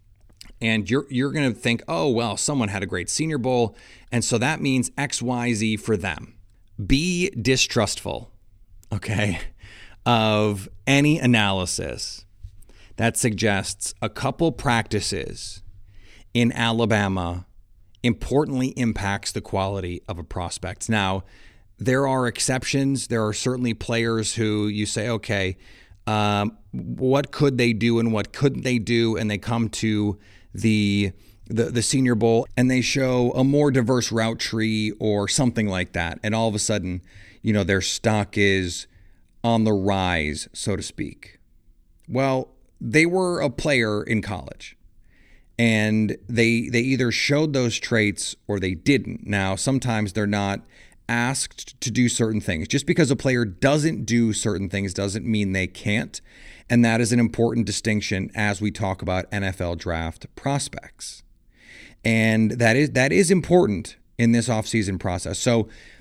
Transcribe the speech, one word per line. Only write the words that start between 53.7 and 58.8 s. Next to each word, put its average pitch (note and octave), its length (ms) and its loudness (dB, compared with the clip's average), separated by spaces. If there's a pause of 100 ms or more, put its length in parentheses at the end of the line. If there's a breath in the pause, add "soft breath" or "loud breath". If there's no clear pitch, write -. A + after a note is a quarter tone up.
do A2+ 280 4
certain G2 360 -2
things G2 240 -2
doesn't G2+ 320 -4
mean G#2 280 0
they F#2 140 0
can't. - 520 -4 (500 loud breath)
And A#2+ 140 6
that A2+ 160 4
is A#2 140 2
an A#2+ 60 4
important A#2 460 2
distinction G#2 720 -2
as G#2 240 -2
we G#2+ 120 -2
talk G2 300 -4